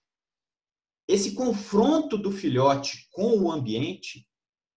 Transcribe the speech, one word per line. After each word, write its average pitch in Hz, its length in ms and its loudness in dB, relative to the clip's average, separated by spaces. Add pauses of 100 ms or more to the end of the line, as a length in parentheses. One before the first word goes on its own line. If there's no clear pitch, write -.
(1080)
Esse 202 300 0
confronto 240 840 2
do 196 140 -4
filhote 139 800 0
com 220 260 2
o 170 140 2
ambiente 139 760 -6 (480)